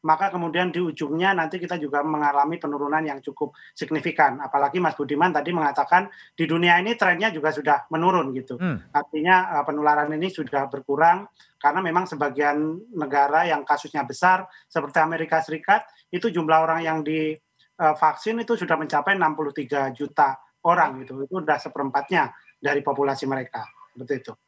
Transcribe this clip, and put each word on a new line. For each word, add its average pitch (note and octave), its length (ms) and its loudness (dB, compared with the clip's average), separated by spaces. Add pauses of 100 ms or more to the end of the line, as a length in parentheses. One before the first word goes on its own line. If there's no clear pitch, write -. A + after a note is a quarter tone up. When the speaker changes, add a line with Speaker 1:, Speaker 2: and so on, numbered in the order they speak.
Speaker 1:
maka F#3 320 2
kemudian F3 400 -2
di F3 80 -2
ujungnya E3 560 0
nanti F#3 240 -4
kita F3+ 160 -6
juga C#3+ 240 -2
mengalami D3 560 0
penurunan D3 480 -2
yang C#3 160 -8
cukup D3 320 -8 (160)
signifikan. D3 720 0
Apalagi C#3+ 400 0
Mas D#3 160 0
Budiman D3 320 0
tadi D3+ 240 -2
mengatakan E3 560 0 (240)
di E3 120 -2
dunia F3 360 4
ini A3+ 160 -2
trennya F#3+ 320 2
juga D#3 240 -2
sudah D3 360 0
menurun E3 440 0
gitu. B2+ 240 -8
Speaker 2:
Hmm. D#3+ 320 -4
Speaker 1:
Artinya, E3 680 2
eh, C#3 80 0
penularan D3 440 2
ini F3 240 -4
sudah C#3 320 -4
berkurang D#3 640 2 (320)
karena C#3+ 160 2
memang F3 320 -2
sebagian D3 720 -2 (160)
negara C#3+ 480 2
yang D3 160 0
kasusnya D3 400 -4
besar F#3 400 2 (240)
seperti C#3+ 320 -2
Amerika D#3+ 400 0
Serikat D#3+ 480 0 (240)
itu E3+ 240 -2
jumlah D#3+ 320 4
orang E3 160 0
yang D#3+ 240 -2
di, D#3 240 -2 (480)
eh, D#3 160 4
vaksin G#3+ 480 0
itu A3+ 160 0
sudah E3 160 0
mencapai D3+ 400 0
enam D#3+ 240 0
puluh D3 160 -6
tiga C#3 400 -4
juta C#3 400 0 (280)
orang D#3 400 2
gitu. C3 200 -10
Itu F3+ 200 -6
udah D3 160 0
seperempatnya C#3 760 -2 (240)
dari C#3+ 240 0
populasi C#3 480 -2
mereka. B2 360 -8 (280)
Seperti B2 200 -6
itu. - 180 -10 (160)